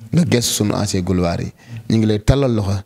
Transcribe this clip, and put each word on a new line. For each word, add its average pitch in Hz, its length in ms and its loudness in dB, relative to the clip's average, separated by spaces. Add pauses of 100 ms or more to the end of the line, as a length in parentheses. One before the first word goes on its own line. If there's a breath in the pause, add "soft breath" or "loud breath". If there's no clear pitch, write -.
(140)
Nga 165 100 4
gëstu 117 300 0
sunu 101 220 0
ancien 98 280 -2
gloire 87 400 0
yi. - 80 -8 (380 loud breath)
Ñu 113 80 2
ngi 110 80 2
lay 107 140 2
tàllal 135 360 2
loxo. 98 160 -2 (140)